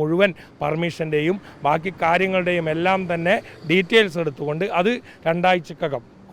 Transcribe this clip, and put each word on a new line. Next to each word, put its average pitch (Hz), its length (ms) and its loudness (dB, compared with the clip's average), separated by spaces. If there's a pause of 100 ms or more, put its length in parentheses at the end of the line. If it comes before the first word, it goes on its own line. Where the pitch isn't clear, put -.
മുഴുവൻ 170 320 2 (280)
പെർമിഷൻ്റെയും 156 760 -2 (280)
ബാക്കി 160 260 0 (100)
കാര്യങ്ങളുടെയും 180 720 2
എല്ലാം 185 260 0 (120)
തന്നെ 170 220 0 (360)
ഡീറ്റെയിൽസ് 185 540 2
എടുത്തുകൊണ്ട് 151 400 -4 (160)
അത് 196 100 2 (360)
രണ്ടാഴ്ചക്കകം 170 760 0 (300)